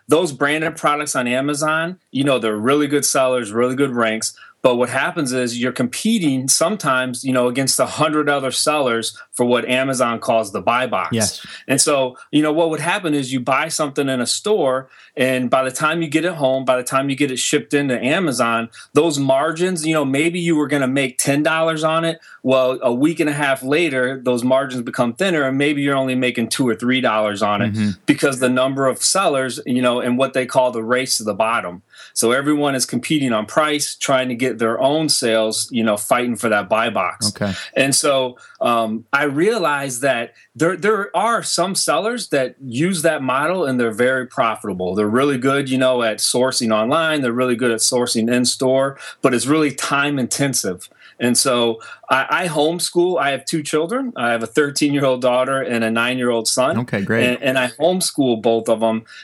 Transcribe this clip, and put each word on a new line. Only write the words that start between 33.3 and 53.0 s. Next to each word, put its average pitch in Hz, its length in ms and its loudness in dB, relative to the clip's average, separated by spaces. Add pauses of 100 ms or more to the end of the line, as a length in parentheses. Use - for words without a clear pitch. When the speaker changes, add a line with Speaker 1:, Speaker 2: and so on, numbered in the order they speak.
Speaker 1:
on 107 140 0
price, 151 500 0
trying 131 320 0
to 127 80 -2
get 117 220 -2
their 113 220 0
own 151 280 2
sales, 110 640 0
you 117 100 0
know, 110 140 2
fighting 123 400 0
for 117 120 -2
that 104 200 0
buy 110 220 2
box. 101 400 -4
Speaker 2:
Okay. 101 220 -4 (220)
Speaker 1:
And 135 200 2
so, 135 440 0 (220)
um, 113 520 0
I 143 120 2
realized 143 800 0
that 123 320 -2 (200)
there, 170 220 0
there 202 400 0
are 208 260 0
some 180 320 -2
sellers 196 540 -2
that 131 260 -2 (100)
use 151 380 -2
that 151 200 0
model 151 420 0
and 131 160 0
they're 117 100 2
very 123 360 0
profitable. 101 680 -2
They're 104 140 2
really 135 300 2
good, 135 300 0
you 131 100 0
know, 127 240 2
at 107 160 0
sourcing 123 540 0
online. 147 500 0
They're 120 100 0
really 127 240 0
good 120 160 0
at 110 80 -2
sourcing 120 520 0
in 123 120 2
store, 135 540 0 (240)
but 135 120 4
it's 117 120 0
really 151 260 2
time 143 460 -2
intensive. 117 720 -2 (300)
And 120 180 2
so 120 440 2 (280)
I, 131 180 2 (180)
I 175 40 -2
homeschool. 170 720 0